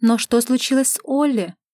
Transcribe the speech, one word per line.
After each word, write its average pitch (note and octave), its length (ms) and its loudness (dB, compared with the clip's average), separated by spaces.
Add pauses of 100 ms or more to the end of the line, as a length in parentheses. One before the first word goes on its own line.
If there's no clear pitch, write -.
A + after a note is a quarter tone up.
"Но A3+ 160 2
что A#3 240 0
случилось B3+ 520 0
с - 100 -6
Олли?" C4 520 -2 (180)